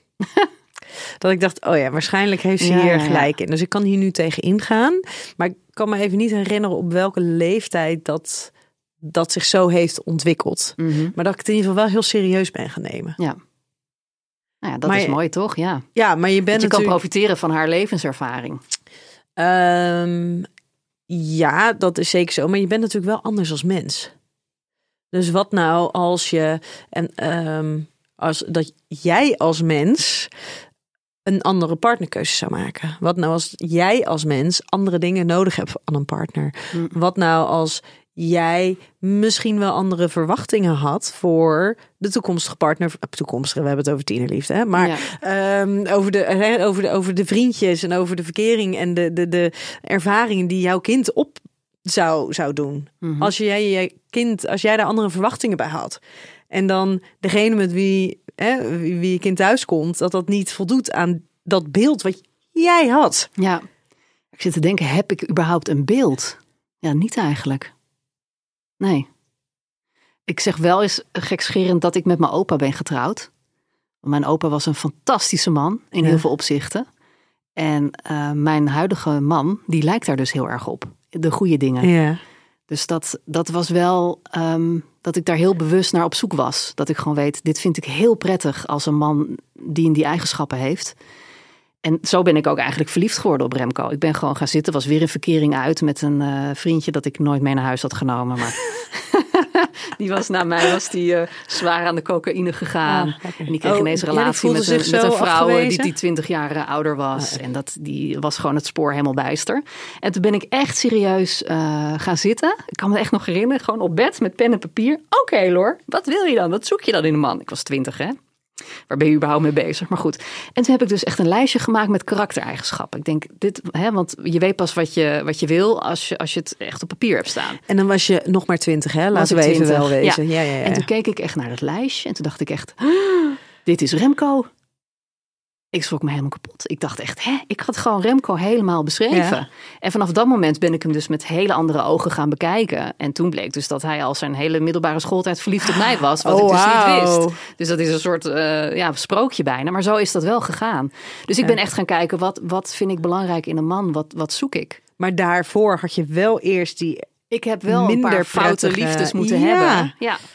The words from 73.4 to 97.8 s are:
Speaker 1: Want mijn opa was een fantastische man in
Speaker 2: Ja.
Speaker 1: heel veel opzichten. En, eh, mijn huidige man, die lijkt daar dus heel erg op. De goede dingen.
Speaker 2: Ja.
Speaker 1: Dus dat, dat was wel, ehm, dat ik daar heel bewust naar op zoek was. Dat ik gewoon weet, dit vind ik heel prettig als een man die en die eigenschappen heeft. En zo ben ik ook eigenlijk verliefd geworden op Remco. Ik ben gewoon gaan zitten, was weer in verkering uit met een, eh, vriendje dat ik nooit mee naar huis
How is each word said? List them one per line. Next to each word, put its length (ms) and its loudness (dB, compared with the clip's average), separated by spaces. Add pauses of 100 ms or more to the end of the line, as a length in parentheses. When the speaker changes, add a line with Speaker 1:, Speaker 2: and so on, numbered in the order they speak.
Speaker 1:
Want 140 -4
mijn 120 0
opa 220 2
was 180 0
een 80 0
fantastische 760 0
man 300 0 (100)
in 120 0
Speaker 2:
Ja. 60 4
Speaker 1:
heel 100 6
veel 120 2
opzichten. 560 -2 (640)
En, 380 0
eh, 420 -6
mijn 360 2
huidige 520 0
man, 460 0
die 160 0
lijkt 240 0
daar 100 0
dus 160 -2
heel 160 -2
erg 180 -8
op. 180 -8 (240)
De 220 -2
goede 260 2
dingen. 320 2
Speaker 2:
Ja. 300 4 (460)
Speaker 1:
Dus 220 -6
dat, 380 -4
dat 240 -2
was 200 -2
wel, 540 2
ehm, 560 0 (220)
dat 160 -4
ik 80 -2
daar 120 2
heel 200 4
bewust 360 2
naar 120 2
op 100 -4
zoek 180 -2
was. 420 0
Dat 140 -4
ik 80 0
gewoon 200 -2
weet, 280 0
dit 160 0
vind 160 0
ik 80 -10
heel 300 2
prettig 520 -2
als 200 -4
een 100 2
man 420 0 (140)
die 340 -2
en 60 4
die 120 4
eigenschappen 540 -2
heeft. 360 -4 (840)
En 220 0
zo 200 2
ben 140 4
ik 100 2
ook 120 0
eigenlijk 320 -2
verliefd 280 0
geworden 280 0
op 60 -4
Remco. 360 -2
Ik 100 -6
ben 160 0
gewoon 220 -2
gaan 120 -2
zitten, 240 0
was 140 -2
weer 140 2
in 80 2
verkering 480 0
uit 260 0
met 200 -2
een, 200 0
eh, 320 -2
vriendje 360 -2
dat 140 -4
ik 140 -6
nooit 240 2
mee 120 2
naar 100 0
huis 180 -2